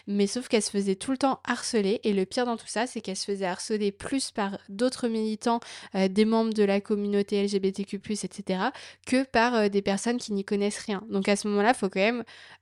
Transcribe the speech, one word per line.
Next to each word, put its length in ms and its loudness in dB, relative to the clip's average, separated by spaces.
mais 220 2
sauf 200 -6
qu'elle 140 4
se 80 -2
faisait 240 0
tout 160 -6
le 80 -2
temps 280 2
harceler, 580 0
et 100 2
le 140 2
pire 180 -2
dans 120 -2
tout 100 -16
ça, 180 -2
c'est 160 -8
qu'elle 140 -6
se 100 -8
faisait 220 -2
harceler 440 -2
plus 380 -4
par 300 -4
d'autres 380 -2
militants, 540 0
euh, 120 4
des 180 4
membres 280 2
de 100 4
la 160 4
communauté 580 0
L 100 2
G 120 0
B 120 0
T 120 -4
Q 140 -8
plus, 260 -6
et 80 -6
cetera, 400 -2
que 160 4
par, 320 2
euh, 120 4
des 140 2
personnes 360 0
qui 140 -8
n'y 140 -2
connaissent 320 0
rien. 320 -6
Donc 180 0
à 100 6
ce 100 -4
moment-là, 260 4
faut 160 -2
quand 100 -4
même, 240 2